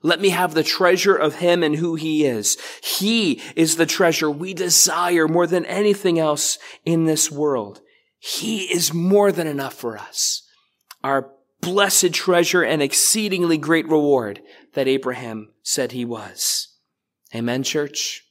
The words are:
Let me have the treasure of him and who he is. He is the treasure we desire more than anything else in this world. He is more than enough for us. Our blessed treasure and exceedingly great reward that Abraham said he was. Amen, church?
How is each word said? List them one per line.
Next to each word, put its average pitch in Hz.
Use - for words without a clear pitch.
Let 170
me 196
have 175
the 160
treasure 185
of 151
him 175
and 151
who 165
he 156
is. 113
He 202
is 160
the 165
treasure 160
we 170
desire 170
more 170
than 170
anything 196
else 151
in 165
this 156
world. 135
He 196
is 170
more 196
than 170
enough 139
for 110
us. -
Our 135
blessed 185
treasure 175
and 147
exceedingly 175
great 160
reward 143
that 135
Abraham 123
said 123
he 123
was. 107
Amen, 120
church? -